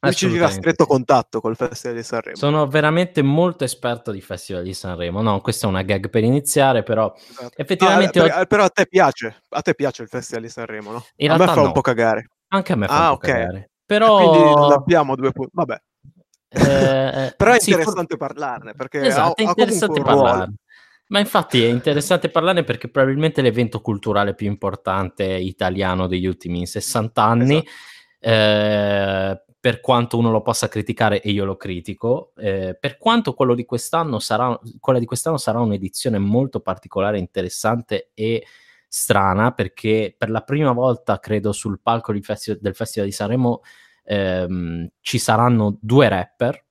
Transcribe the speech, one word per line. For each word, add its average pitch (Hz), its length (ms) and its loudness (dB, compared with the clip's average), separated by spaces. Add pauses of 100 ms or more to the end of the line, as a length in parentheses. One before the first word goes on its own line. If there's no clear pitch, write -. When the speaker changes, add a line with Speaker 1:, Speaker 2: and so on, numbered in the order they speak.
Speaker 1:
Lui 139 140 0
ci 190 120 0
vive 170 160 0
a - 20 4
Speaker 2:
Assolutamente 95 160 -2 (100)
Speaker 1:
stretto 160 180 2
Speaker 2:
sì. 139 80 4
Speaker 1:
contatto 123 440 0
col 113 160 -4
Festival 123 400 -6
di 117 60 -10
Sanremo. - 340 -8
Speaker 2:
Sono 147 300 0
veramente 156 540 0
molto 160 440 2
esperto 120 460 -6
di 98 100 -10
Festival 92 420 -10
di 95 100 -8
Sanremo. 87 480 -6
No, 107 200 0
questa - 240 -4
è 107 40 0
una 95 120 -2
gag 98 280 -4
per 110 140 0
iniziare, 131 600 2
però 110 340 -2
Speaker 1:
Esatto. - 340 -18 (100)
Speaker 2:
effettivamente 185 580 2
Speaker 1:
Ah, 170 80 6
per-, 156 120 0
Speaker 2:
ho 185 60 2
Speaker 1:
però 208 180 2
a 185 60 4
te 196 180 0
piace, 139 640 0
a - 120 -6
te - 140 -2
piace 135 280 -6
il 110 40 -16
Festival 117 360 -10
di 113 60 -14
Sanremo, 107 420 -12
no? 117 120 -12 (140)
Speaker 2:
In 147 140 0
Speaker 1:
A - 20 4
me 165 60 4
Speaker 2:
realtà 175 160 4
Speaker 1:
fa 160 40 4
un 143 60 6
Speaker 2:
no. - 80 0
Speaker 1:
po' 143 80 2
cagare. 113 480 0 (180)
Speaker 2:
Anche 190 240 -2
a 165 60 0
me 101 100 -2
fa 123 60 -2 (140)
Speaker 1:
Ah, 151 40 4
Speaker 2:
un 135 60 0
po' - 80 -10
Speaker 1:
ok. - 40 -
Speaker 2:
cagare. 113 280 -2
Speaker 1:
E - 400 -6
quindi 196 400 8
non 151 180 8
Speaker 2:
Però 147 140 6
Speaker 1:
abbiamo 143 480 2
due 135 160 0
pu-, 131 180 -8
vabbè. 135 300 -6 (640)
Speaker 2:
Eh, - 140 -2 (640)
eh, 131 80 -8
Speaker 1:
<laughs> - 20 -20
Però 214 160 4
è 240 80 6
Speaker 2:
sì, 208 120 0
for-, 180 100 4
Speaker 1:
interessante 175 340 -4
parlarne, 123 600 -10
perché 135 260 -8
Speaker 2:
esatto, 196 200 2
Speaker 1:
ha, 160 40 2
Speaker 2:
è 170 60 4
Speaker 1:
ha - 20 -4 (200)
comunque 214 100 2
Speaker 2:
interessante 202 360 0
Speaker 1:
un 139 60 -4
ruolo. 135 160 6
Speaker 2:
parlarne. 104 320 2 (540)
Ma 202 120 0
infatti 190 420 2
è 113 60 4
interessante 147 640 0
parlarne 170 340 0
perché 123 260 -6
probabilmente 143 520 0
è - 20 2
l'evento 113 380 0
culturale 101 520 -2
più 104 140 -6
importante 98 800 -4
italiano 92 840 -2
degli 90 180 -2
ultimi 87 400 -4
sessanta 110 580 -4
anni. 120 340 2
Speaker 1:
Esatto. 160 140 -4 (500)
Speaker 2:
Eh, 104 1200 0 (180)
per 120 200 0
quanto 120 360 0
uno 117 140 2
lo 110 100 2
possa 113 280 -2
criticare, 107 520 -2
e 104 100 -4
io 101 120 -2
lo 98 140 -6
critico, 98 800 -6
eh, 95 420 -6
per - 180 -8
quanto 226 360 0
quello 127 220 2
di 120 100 -6
quest'anno 147 540 -4
sarà, 117 380 -2 (220)
quella 127 200 2
di 120 60 -4
quest'anno 156 300 -4
sarà 117 240 -2
un'edizione 104 580 -2
molto 107 440 -2
particolare, 98 580 -4
interessante 98 960 -6
e 110 320 -4 (420)
strana, 101 640 2
perché 110 680 -2
per 107 120 -6
la 110 140 -4
prima 143 280 0
volta, 120 480 -2
credo, 107 320 -2
sul 101 320 -6
palco 117 300 -2
di 104 80 -4
festi-, 107 400 -8
del 101 120 -4
Festival 113 360 -6
di 98 40 -10
Sanremo, 120 480 -2 (440)
ehm, 90 840 -4 (140)
ci - 180 -4
saranno 110 640 2
due 123 260 4
rapper 98 640 -4